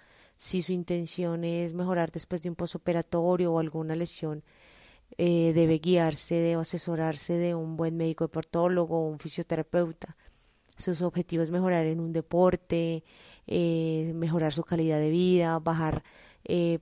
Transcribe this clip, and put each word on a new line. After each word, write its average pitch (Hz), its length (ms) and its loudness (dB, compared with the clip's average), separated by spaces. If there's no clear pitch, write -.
Si - 240 -4
su 180 120 -4
intención 170 680 -4
es 170 300 -2
mejorar 175 400 0
después 170 300 -6
de 175 80 -4
un 165 40 -8
posoperatorio 175 1000 0
o 165 60 2
alguna 160 380 -4
lesión, 160 480 -6
eh, 170 380 4
debe 160 240 4
guiarse, 165 560 2
debe 170 260 2
asesorarse 160 720 -4
de 170 220 0
un 160 220 -6
buen 165 200 -2
médico 165 280 -2
deportólogo 165 760 0
o 160 100 0
un 156 100 -6
fisioterapeuta. 165 1000 -4
Sus 170 240 -4
objetivos 170 440 -2
es 156 60 -6
mejorar 180 360 2
en 160 140 -2
un 165 120 -4
deporte, 170 920 0
eh, 165 680 0
mejorar 160 380 0
su 165 100 -4
calidad 160 360 2
de 151 100 2
vida, 170 500 4
bajar, 160 460 0
eh, 170 380 0